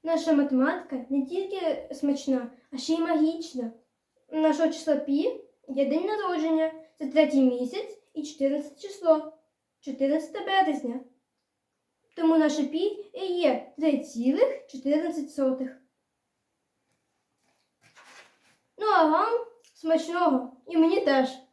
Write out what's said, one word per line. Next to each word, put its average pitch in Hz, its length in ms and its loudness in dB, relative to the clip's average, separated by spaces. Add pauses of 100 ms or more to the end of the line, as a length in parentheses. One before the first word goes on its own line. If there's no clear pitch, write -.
Наша 320 300 0
математика 277 760 0
не 269 160 0
тільки 381 680 -4
смачна, 269 560 -2 (220)
а 262 60 -10
ще 320 140 -4
й 330 60 0
магічна. 311 720 -2 (560)
У 311 80 -8
нашого 311 360 2
числа 302 240 -2
пі 320 440 -2 (280)
є 269 180 0
день 320 200 0
народження. 330 680 0 (260)
Це 285 80 -8
третій 285 360 4
місяць 254 600 -2 (120)
і 302 80 -6
чотирнадцяте 285 580 -4
число. 330 520 0 (480)
Чотирнадцяте 294 600 -4
березня. 320 600 0 (1160)
Тому 320 220 4
наше 311 260 2
пі 381 480 -4
і 381 140 -10
є 349 500 -2
три 294 220 0
цілих 269 680 -2
чотирнадцять 302 640 -4
сотих. 262 480 -4 (3000)
Ну, 427 80 -2
а 370 180 6
вам 403 420 2 (280)
смачного. 330 840 0 (100)
І 339 100 -4
мені 330 240 4
теж. 262 280 4 (240)